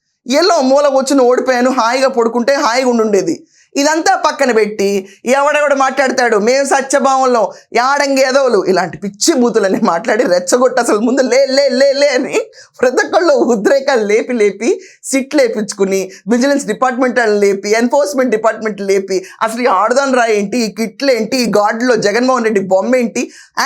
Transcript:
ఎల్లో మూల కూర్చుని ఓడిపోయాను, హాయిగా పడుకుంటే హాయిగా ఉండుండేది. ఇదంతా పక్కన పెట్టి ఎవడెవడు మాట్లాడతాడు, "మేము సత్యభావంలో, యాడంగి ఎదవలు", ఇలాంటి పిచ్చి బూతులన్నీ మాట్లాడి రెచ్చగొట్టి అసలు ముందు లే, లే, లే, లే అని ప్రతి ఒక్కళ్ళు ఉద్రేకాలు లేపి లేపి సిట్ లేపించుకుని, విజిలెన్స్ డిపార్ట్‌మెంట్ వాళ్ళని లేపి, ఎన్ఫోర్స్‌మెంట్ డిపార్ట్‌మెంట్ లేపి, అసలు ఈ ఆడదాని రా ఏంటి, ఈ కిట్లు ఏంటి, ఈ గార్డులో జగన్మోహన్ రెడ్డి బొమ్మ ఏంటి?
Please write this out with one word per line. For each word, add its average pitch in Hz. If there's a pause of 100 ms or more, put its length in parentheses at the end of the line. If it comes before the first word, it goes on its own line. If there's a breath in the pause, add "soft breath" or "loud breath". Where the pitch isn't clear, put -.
(280)
ఎల్లో 320
మూల 269
కూర్చుని 269
ఓడిపోయాను, 247
హాయిగా 262
పడుకుంటే 240
హాయిగా 262
ఉండుండేది. 208 (280 soft breath)
ఇదంతా 311
పక్కన 294
పెట్టి 202 (180 loud breath)
ఎవడెవడు 285
మాట్లాడతాడు, 262
"మేము 247
సత్యభావంలో, 262 (220 loud breath)
యాడంగి 277
ఎదవలు", 262
ఇలాంటి 175
పిచ్చి 208
బూతులన్నీ 220
మాట్లాడి 220
రెచ్చగొట్టి 262
అసలు 220
ముందు 247
లే, 262
లే, 269
లే, 262
లే 285
అని 262 (420 loud breath)
ప్రతి 254
ఒక్కళ్ళు 330
ఉద్రేకాలు 254
లేపి 220
లేపి 220 (240 loud breath)
సిట్ 269
లేపించుకుని, 202 (160 loud breath)
విజిలెన్స్ 277
డిపార్ట్‌మెంట్ 254
వాళ్ళని 214
లేపి, 202
ఎన్ఫోర్స్‌మెంట్ 262
డిపార్ట్‌మెంట్ 214
లేపి, 196 (160 loud breath)
అసలు 226
ఈ 247
ఆడదాని 247
రా 247
ఏంటి, 208
ఈ 220
కిట్లు 226
ఏంటి, 226
ఈ 233
గార్డులో 226
జగన్మోహన్ 233
రెడ్డి 208
బొమ్మ 196
ఏంటి? 240 (340 loud breath)